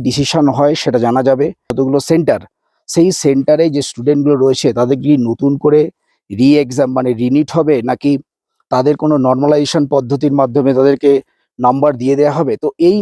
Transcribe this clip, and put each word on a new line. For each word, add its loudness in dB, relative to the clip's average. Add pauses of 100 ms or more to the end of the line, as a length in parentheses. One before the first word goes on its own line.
ডিসিশন -2 (120)
হয় 2
সেটা -2
জানা 0
যাবে। 0 (240)
কতগুলো -2 (100)
সেন্টার, 0 (480)
সেই 2 (140)
সেন্টারে 2 (100)
যে -2
স্টুডেন্টগুলো 0
রয়েছে 0 (120)
তাদের 0
কি 2 (180)
নতুন -2 (120)
করে 4 (580)
re-exam 2
মানে -2 (120)
রিনিট 0
হবে, 2 (140)
নাকি -2 (600)
তাদের 0
কোনো 0 (100)
নরমালাইজেশন 0 (100)
পদ্ধতির -2
মাধ্যমে 0
তাদেরকে 2 (480)
নাম্বার 0 (100)
দিয়ে 0
দেয়া 2
হবে। -2 (100)
তো -4 (200)
এই 2